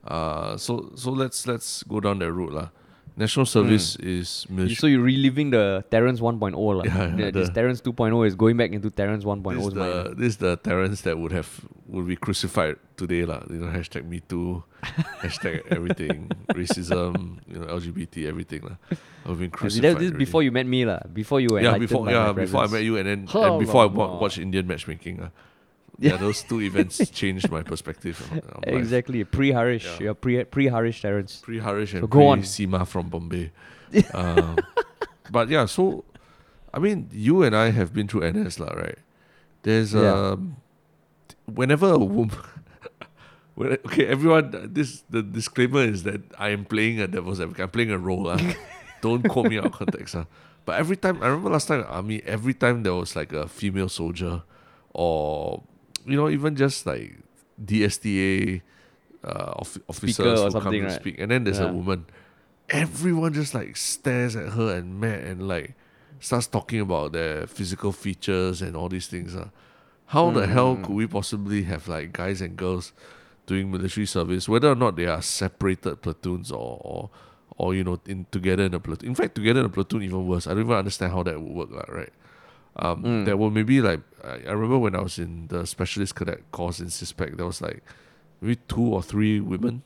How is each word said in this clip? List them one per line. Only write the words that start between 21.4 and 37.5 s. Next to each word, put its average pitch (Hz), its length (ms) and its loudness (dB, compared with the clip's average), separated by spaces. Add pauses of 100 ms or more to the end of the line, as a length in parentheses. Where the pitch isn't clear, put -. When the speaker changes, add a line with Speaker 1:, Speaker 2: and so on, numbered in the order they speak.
Speaker 2:
you 120 100 4
were 104 80 4
Speaker 1:
Yeah, 110 160 6
Speaker 2:
enlightened 107 140 0
Speaker 1:
before, 120 160 2
Speaker 2:
by 104 80 2
Speaker 1:
yeah, 113 180 4
Speaker 2:
my - 80 -
Speaker 1:
before 95 220 2
I 104 100 2
Speaker 2:
presence. - 80 -
Speaker 1:
met 107 60 0
you, 113 100 2
and 95 140 -2
then, 101 100 -2
and 95 80 -10
Speaker 2:
Alamak. 185 320 4
Speaker 1:
before 113 240 6
I - 40 10
wa-, 95 340 0
watched 101 180 -2
Indian 92 260 0
matchmaking, 85 640 -8
ah. - 40 -14 (680)
Speaker 2:
Yeah. 143 100 6
Speaker 1:
Yeah, 92 120 -2
those 104 240 -2
two 117 160 -2
events 95 320 0 (140)
Speaker 2:
<laughs> - 20 -18
Speaker 1:
changed 92 400 -2
my 80 100 -2
perspective 82 540 -8 (160)
on, 160 80 -4
on - 240 -12
life. 131 160 0
Speaker 2:
Exactly, 123 460 0
pre-Harish, 123 580 2 (160)
Speaker 1:
Yeah. 98 80 -2
Speaker 2:
yeah, 104 80 -2
pre, 123 300 0
pre-Harish 120 560 2
Terrence. 101 420 -4
Speaker 1:
Pre-Harish 107 480 -4
and 95 120 -2
Speaker 2:
So 113 40 0
go 143 240 10
on. 123 80 6
Speaker 1:
pre-Seema 92 480 0
from 85 240 -4
Bombay. 85 400 -6 (400)
Speaker 2:
<laughs> - 240 4
Speaker 1:
Um, 85 400 2 (720)
but 117 200 2
yeah, 147 160 4
so, - 400 0 (680)
I 135 60 -4
mean, 190 320 0
you 139 320 6
and 120 100 6